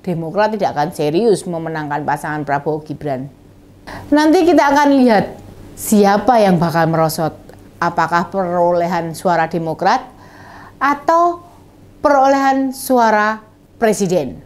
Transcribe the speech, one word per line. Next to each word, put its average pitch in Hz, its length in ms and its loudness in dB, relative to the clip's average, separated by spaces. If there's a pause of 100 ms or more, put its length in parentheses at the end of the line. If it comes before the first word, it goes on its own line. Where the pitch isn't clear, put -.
Demokrat 180 480 -2
tidak 180 240 -4
akan 147 160 -2
serius 170 560 0
memenangkan 156 560 -6
pasangan 151 400 -6
Prabowo 147 400 -4
Gibran. 139 400 -8 (880)
Nanti 311 340 4
kita 294 240 4
akan 285 300 4
lihat 220 240 4 (500)
siapa 208 640 2
yang 190 180 4
bakal 165 300 0
merosot. 160 480 -2 (420)
Apakah 170 560 -2
perolehan 175 800 0
suara 165 320 0
Demokrat 170 560 -2 (800)
atau 330 640 0 (560)
perolehan 269 720 2
suara 220 680 0 (340)
presiden? 175 680 -2